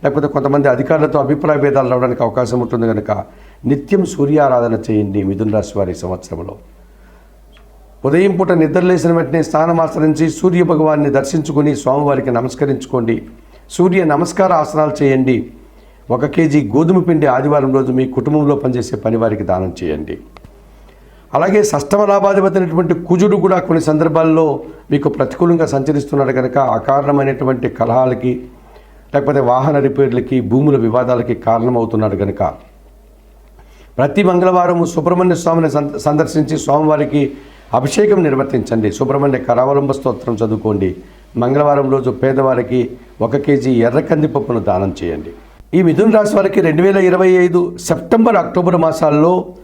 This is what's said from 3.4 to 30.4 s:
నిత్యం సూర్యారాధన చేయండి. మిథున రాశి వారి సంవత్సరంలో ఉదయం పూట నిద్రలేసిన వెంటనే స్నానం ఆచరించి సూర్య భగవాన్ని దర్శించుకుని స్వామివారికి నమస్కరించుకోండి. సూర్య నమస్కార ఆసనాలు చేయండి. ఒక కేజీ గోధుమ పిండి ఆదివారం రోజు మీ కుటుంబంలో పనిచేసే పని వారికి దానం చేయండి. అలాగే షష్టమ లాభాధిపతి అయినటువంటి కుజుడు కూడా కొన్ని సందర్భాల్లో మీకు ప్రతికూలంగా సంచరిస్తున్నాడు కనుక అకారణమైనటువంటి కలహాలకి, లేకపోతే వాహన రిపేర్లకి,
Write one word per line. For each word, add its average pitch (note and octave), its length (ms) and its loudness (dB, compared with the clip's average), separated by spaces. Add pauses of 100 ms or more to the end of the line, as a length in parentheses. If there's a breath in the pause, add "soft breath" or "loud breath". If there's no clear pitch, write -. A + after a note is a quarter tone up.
నిత్యం F3+ 380 0
సూర్యారాధన C3 760 0 (120)
చేయండి. G2+ 320 0
మిథున G2 280 -2
రాశి G#2 280 -2
వారి F#2 160 -2
సంవత్సరంలో F2+ 640 -10 (1500 soft breath)
ఉదయం F3 320 2
పూట F#3 160 2
నిద్రలేసిన E3+ 600 2
వెంటనే D#3+ 300 0
స్నానం E3 380 0
ఆచరించి D#3 500 0
సూర్య F3+ 320 0
భగవాన్ని D3+ 480 2
దర్శించుకుని D3 680 0
స్వామివారికి C3+ 540 0
నమస్కరించుకోండి. B2 920 -2 (480 soft breath)
సూర్య F3 340 2
నమస్కార E3+ 480 0
ఆసనాలు D3+ 500 0
చేయండి. C3 480 0 (600 soft breath)
ఒక B2 160 0
కేజీ D3 420 2
గోధుమ E3 320 2
పిండి D#3 260 2
ఆదివారం C3+ 480 0
రోజు C3 180 0
మీ B2+ 160 0
కుటుంబంలో C#3+ 480 0
పనిచేసే B2 400 -4
పని A2+ 200 -2
వారికి G#2+ 260 -2
దానం F#2 320 -2 (100)
చేయండి. D#2 340 -6 (1160 soft breath)
అలాగే G3 280 2
షష్టమ G3+ 420 0
లాభాధిపతి G3 540 2
అయినటువంటి E3+ 360 0
కుజుడు F#3 420 2
కూడా F#3 220 2
కొన్ని E3 260 0
సందర్భాల్లో D#3+ 760 2 (300 loud breath)
మీకు C#3+ 180 0
ప్రతికూలంగా D#3+ 580 0
సంచరిస్తున్నాడు C#3 680 -2
కనుక B2+ 260 -2
అకారణమైనటువంటి C3+ 1080 0
కలహాలకి, B2 760 -2 (680 soft breath)
లేకపోతే C#3 260 0
వాహన C3+ 380 2
రిపేర్లకి, C3 640 0